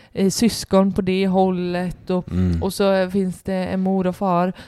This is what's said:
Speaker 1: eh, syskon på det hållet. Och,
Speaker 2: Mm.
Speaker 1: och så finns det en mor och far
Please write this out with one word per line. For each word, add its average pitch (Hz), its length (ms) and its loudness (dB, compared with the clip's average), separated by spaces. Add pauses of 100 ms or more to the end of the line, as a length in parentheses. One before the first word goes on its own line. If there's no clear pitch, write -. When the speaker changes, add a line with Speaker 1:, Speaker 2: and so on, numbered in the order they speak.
(140)
Speaker 1:
eh, 190 160 0
syskon 196 640 2
på 208 80 -2
det 190 260 0
hållet. 180 840 0
Och, 180 220 -2
Speaker 2:
Mm. 165 320 0
Speaker 1:
och 185 100 -2
så 190 380 2
finns 185 320 -4
det 190 120 -6
en 185 240 -4
mor 190 280 0
och 185 80 -2
far 185 380 0 (140)